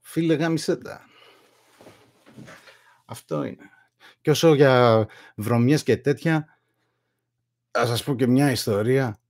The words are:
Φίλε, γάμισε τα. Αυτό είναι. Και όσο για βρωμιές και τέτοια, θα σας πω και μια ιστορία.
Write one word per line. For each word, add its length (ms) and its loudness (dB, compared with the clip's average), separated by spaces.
Φίλε, 320 -4
γάμισε 420 -2
τα. 300 -18
Αυτό 380 -10
είναι. 260 -14
Και 80 -2
όσο 240 4
για 540 4
βρωμιές 480 0
και 140 0
τέτοια, 640 -4
θα 140 -2
σας 180 -4
πω 120 -4
και 120 0
μια 240 2
ιστορία. 680 -2